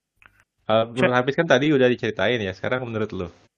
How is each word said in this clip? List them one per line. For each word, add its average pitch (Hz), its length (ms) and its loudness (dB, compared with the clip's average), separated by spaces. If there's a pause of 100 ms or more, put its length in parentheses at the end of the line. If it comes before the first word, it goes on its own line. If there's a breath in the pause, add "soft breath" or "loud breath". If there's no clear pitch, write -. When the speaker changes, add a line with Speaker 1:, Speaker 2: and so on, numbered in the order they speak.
(640)
Speaker 1:
Kalau 110 240 2
menurut 120 220 0
Speaker 2:
Cha- 127 80 2
Speaker 1:
Hafiz 127 180 0
kan 165 140 0
tadi 139 240 4
udah 127 160 4
diceritain 117 500 0
ya, 95 140 -4
sekarang 123 320 -6
menurut 110 260 -4
lu? 92 180 -8 (300)